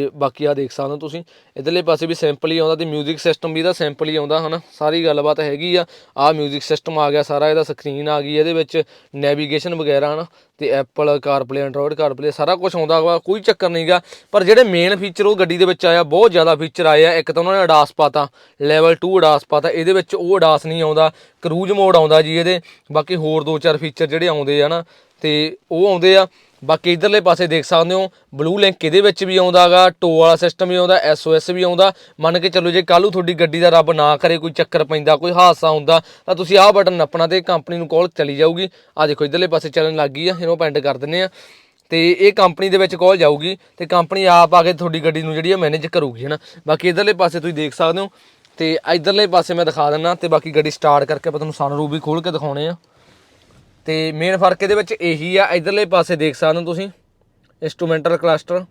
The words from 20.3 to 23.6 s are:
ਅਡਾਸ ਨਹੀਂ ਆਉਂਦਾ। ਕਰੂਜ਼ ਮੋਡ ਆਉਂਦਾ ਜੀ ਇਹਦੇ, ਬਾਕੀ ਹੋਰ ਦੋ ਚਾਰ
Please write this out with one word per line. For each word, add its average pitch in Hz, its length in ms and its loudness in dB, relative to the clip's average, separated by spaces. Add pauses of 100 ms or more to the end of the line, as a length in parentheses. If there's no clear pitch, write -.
ਅਡਾਸ 160 280 2
ਨਹੀਂ 160 160 -6
ਆਉਂਦਾ। 156 300 0 (300)
ਕਰੂਜ਼ 180 300 -4
ਮੋਡ 190 240 4
ਆਉਂਦਾ 156 260 6
ਜੀ 156 140 -2
ਇਹਦੇ, 175 240 -2 (320)
ਬਾਕੀ 156 240 -2
ਹੋਰ 156 280 -2
ਦੋ 156 140 -4
ਚਾਰ 151 180 -2